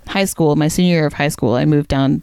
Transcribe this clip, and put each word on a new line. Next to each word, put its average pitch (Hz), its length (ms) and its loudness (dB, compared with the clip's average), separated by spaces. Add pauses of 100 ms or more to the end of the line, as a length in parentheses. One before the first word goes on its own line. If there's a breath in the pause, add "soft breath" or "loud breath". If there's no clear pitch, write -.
high 196 200 -2
school, 156 280 0
my 151 140 2
senior 180 280 2
year 156 100 0
of 143 80 -4
high 147 140 -2
school, 123 260 -2
I 135 100 0
moved 147 240 0
down 139 340 0